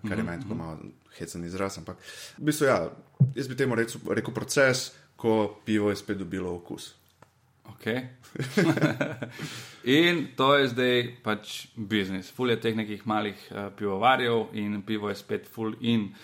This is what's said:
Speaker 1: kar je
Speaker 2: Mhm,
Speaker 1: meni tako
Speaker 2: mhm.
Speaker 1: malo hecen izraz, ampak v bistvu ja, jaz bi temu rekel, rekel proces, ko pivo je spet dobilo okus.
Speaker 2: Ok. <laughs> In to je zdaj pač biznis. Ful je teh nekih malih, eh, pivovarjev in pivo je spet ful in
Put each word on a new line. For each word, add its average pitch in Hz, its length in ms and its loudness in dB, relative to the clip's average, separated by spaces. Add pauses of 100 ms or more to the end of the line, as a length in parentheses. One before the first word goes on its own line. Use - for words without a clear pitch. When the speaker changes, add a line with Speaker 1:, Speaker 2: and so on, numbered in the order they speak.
Speaker 1:
kar 107 120 -6
je 87 40 -2
Speaker 2:
Mhm, - 100 -2
Speaker 1:
meni 85 160 -6
tako 107 120 -8
Speaker 2:
mhm. - 40 -4
Speaker 1:
malo 80 200 -10 (320)
hecen 85 340 -10
izraz, 95 320 -6
ampak 90 200 -12 (380)
v - 80 -14
bistvu 147 220 2
ja, 95 240 4 (440)
jaz 127 160 -4
bi 127 80 -8
temu 127 180 2
rekel, 113 320 -2
rekel 107 260 -2
proces, - 600 2 (200)
ko 110 480 2
pivo 104 300 2
je 98 60 0
spet 98 220 -6
dobilo 92 340 -4
okus. - 420 -12 (720)
Speaker 2:
Ok. - 200 -12
<laughs> 131 1120 0 (840)
In 160 480 4
to 135 220 4
je 139 160 6
zdaj 123 260 2 (260)
pač - 520 -4
biznis. 95 560 -2
Ful 123 220 0
je 113 80 4
teh 113 160 0
nekih 107 280 -4
malih, 104 340 -2 (120)
eh, 101 220 -8
pivovarjev 113 800 2
in 104 300 -4
pivo 104 280 -2
je 101 60 -2
spet 104 320 -6
ful 110 320 -6
in 113 300 2 (160)